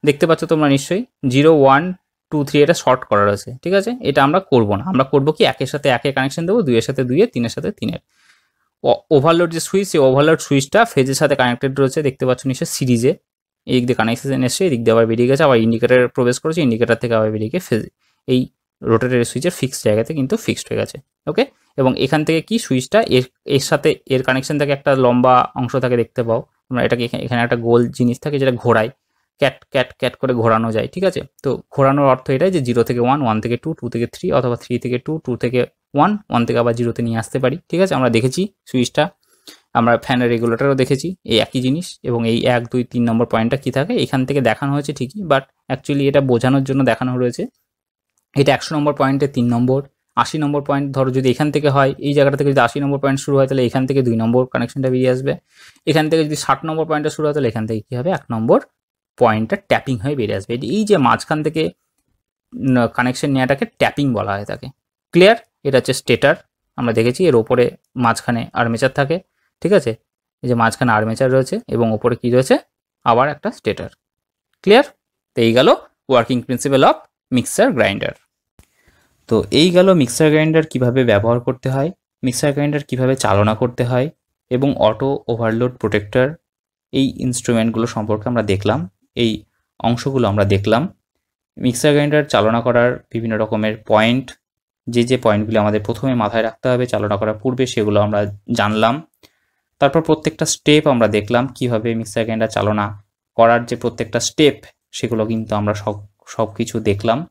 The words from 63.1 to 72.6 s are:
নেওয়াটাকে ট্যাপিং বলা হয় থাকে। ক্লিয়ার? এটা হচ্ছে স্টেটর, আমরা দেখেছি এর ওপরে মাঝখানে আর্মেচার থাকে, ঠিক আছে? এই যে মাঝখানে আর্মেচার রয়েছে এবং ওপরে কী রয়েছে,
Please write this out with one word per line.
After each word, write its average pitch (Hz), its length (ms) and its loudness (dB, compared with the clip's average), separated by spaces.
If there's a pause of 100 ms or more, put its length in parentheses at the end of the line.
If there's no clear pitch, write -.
নেওয়াটাকে 135 340 0
ট্যাপিং 127 480 -2
বলা 101 180 -4
হয় 101 140 -6
থাকে। 101 220 -12 (440)
ক্লিয়ার? 190 240 6 (280)
এটা 135 140 2
হচ্ছে 127 160 0
স্টেটর, 139 420 2 (400)
আমরা 117 180 -2
দেখেছি 120 320 0
এর 151 100 4
ওপরে 123 360 2 (240)
মাঝখানে 120 580 -2
আর্মেচার 117 360 0
থাকে, 147 300 -2 (420)
ঠিক 170 120 0
আছে? 180 160 2 (540)
এই 135 60 -4
যে 123 60 2
মাঝখানে 117 360 2
আর্মেচার 113 400 0
রয়েছে 131 360 0
এবং 117 260 0
ওপরে 117 220 0
কী 120 160 -4
রয়েছে, 131 260 2 (460)